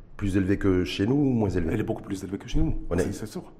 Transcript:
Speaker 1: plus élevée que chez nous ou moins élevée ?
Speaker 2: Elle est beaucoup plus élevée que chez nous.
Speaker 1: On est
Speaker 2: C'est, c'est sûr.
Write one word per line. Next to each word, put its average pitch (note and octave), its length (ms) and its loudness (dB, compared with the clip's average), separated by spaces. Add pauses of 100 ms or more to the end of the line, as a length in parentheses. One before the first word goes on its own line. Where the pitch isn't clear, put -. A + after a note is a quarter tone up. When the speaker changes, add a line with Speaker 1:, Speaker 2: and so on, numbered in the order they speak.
(180)
Speaker 1:
plus G2 200 0
élevée G2 200 2
que F#2 280 2
chez - 220 -2
nous C3 80 2
ou D3 180 2
moins A2 160 2
élevée ? F2 240 0
Speaker 2:
Elle A2 80 0
est - 20 -2
beaucoup G#2+ 200 -4
plus F#2+ 200 -8
élevée F#2+ 140 -6
que - 100 -14
chez C#3+ 120 2
nous. D#3+ 160 4 (140)
Speaker 1:
On E2+ 80 0
est F#2 40 4
Speaker 2:
C'est, - 120 0
c'est - 120 -10
sûr. - 180 -10 (160)